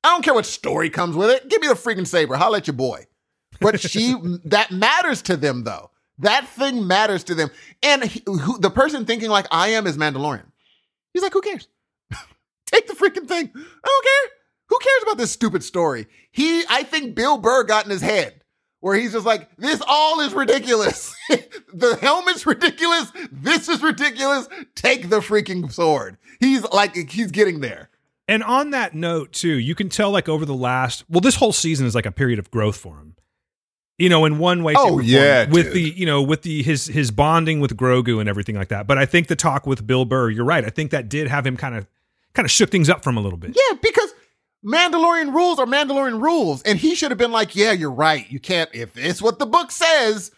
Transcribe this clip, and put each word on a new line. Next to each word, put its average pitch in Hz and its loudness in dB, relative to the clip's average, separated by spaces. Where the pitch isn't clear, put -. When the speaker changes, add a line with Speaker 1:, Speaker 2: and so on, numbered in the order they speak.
Speaker 1:
I 294 6
don't 349 2
care 277 4
what 220 2
story 160 -4
comes 175 -4
with 202 2
it. 262 2
Give 427 2
me - -2
the 240 6
freaking 185 -4
saber. 156 0
Holla 208 2
at - -6
your 143 -2
boy." 120 -4
But 202 2
she, 233 0
Speaker 2:
<laughs> 175 -8
Speaker 1:
that 208 2
matters 262 0
to 180 -2
them, 131 -2
though. 98 -10
That 214 2
thing 247 -2
matters 196 2
to 180 -4
them. 156 -2
And 277 2
he, - -8
who, 175 -2
the 190 2
person 262 0
thinking 226 -2
like 202 2
I 170 2
am 220 0
is 156 -2
Mandalorian. 143 -4
He's 370 -2
like, 392 -4
"Who 381 2
cares? 392 -8
<laughs> - -12
Take - 4
the 381 -12
freaking 339 0
thing. 339 -4
I 262 -18
don't 539 2
care. 539 2
Who 494 2
cares 523 2
about 427 -2
this 233 -2
stupid 185 -2
story?" 143 -2
He, 330 0
I 262 0
think 285 -6
Bill 262 0
Burr 233 2
got 214 0
in 208 -10
his 190 -4
head 165 -2
where 196 0
he's 233 -2
just 214 -4
like, 208 0
"This 254 -2
all 311 2
is 277 -2
ridiculous. 240 0
<laughs> - 0
The 233 2
helmet's 349 0
ridiculous. 339 0
This 240 -2
is 339 -2
ridiculous. 277 -2
Take 240 -2
the 214 2
freaking 185 -2
sword." 127 -2
He's 262 4
like, 202 2
he's 180 -6
getting 180 2
there. 101 -12
Speaker 2:
And 220 0
on 262 0
that 233 -4
note, 165 -6
too, 160 -2
you 127 -2
can 196 -6
tell, 208 0
like, 190 0
over 156 -2
the 143 -4
last, 127 -2
well, 165 4
this 247 4
whole 220 2
season 156 0
is 107 -2
like 113 -2
a 101 -4
period 123 -2
of 95 -10
growth 107 -2
for 85 -18
him. 76 -20
You 180 4
know, 160 6
in 151 2
one 175 2
way, 156 0
shape, 277 8
Speaker 1:
Oh, 277 6
Speaker 2:
or 190 6
form 139 2
Speaker 1:
yeah, 131 6
Speaker 2:
with 165 6
Speaker 1:
dude. - -8
Speaker 2:
the, 185 0
you 175 0
know, 143 2
with 151 0
the, 156 -4
his, 143 -2
his 139 -2
bonding 156 2
with 123 -2
Grogu 127 2
and 104 -2
everything 101 -4
like 95 -4
that. 104 -6
But 139 2
I 139 4
think 170 2
the 160 -2
talk 143 -2
with 120 -2
Bill 127 2
Burr, 123 0
you're 113 -2
right. 151 0
I 110 -6
think 156 -6
that 123 -4
did 147 -4
have 139 -2
him 127 -4
kinda, 117 -8
kinda 175 0
shook - 2
things 165 4
up 175 2
from 123 0
a - -2
little 95 -6
bit. 85 -12
Speaker 1:
Yeah, 494 4
because 427 0
Mandalorian 330 2
rules 339 2
are 254 2
Mandalorian 269 -2
rules. 247 0
And 202 0
he 311 2
should 311 -2
have 226 -4
been 240 2
like, 220 -2
"Yeah, 208 2
you're 160 -2
right. 143 2
You 131 -10
can't, 170 -2
if 117 -10
it's 160 -4
what 214 0
the 285 -2
book 330 0
says, 247 0